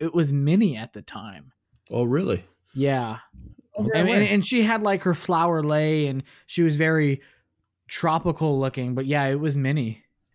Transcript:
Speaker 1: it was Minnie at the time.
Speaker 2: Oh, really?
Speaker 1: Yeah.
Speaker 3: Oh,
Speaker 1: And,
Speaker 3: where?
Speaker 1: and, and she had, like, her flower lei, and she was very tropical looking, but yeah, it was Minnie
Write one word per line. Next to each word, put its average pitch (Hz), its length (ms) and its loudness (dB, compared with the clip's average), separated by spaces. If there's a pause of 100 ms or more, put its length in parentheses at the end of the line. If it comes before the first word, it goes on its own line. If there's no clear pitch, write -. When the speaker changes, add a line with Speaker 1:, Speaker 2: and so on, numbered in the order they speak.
Speaker 1:
it 160 140 -4
was 151 180 2
Minnie 147 460 2
at 113 160 -12
the 101 80 -12
time. 98 500 -14 (380)
Speaker 2:
Oh, 117 140 0
really? 120 420 0 (280)
Speaker 1:
Yeah. 131 440 -2 (580)
Speaker 3:
Oh, 214 60 -4 (120)
Speaker 1:
And, 175 140 2
Speaker 3:
where? 220 120 2
Speaker 1:
and, 208 80 4
and 196 180 2
she 247 160 4
had, 220 200 2
like, 196 200 0
her 180 100 2
flower 165 500 0
lei, 151 440 2
and 135 160 -4 (240)
she - 160 0
was 151 160 2
very 156 420 2 (640)
tropical 160 720 0
looking, 131 360 -4
but 131 100 -4
yeah, 143 220 0
it 135 140 0
was 147 180 -2
Minnie 131 460 -2 (300)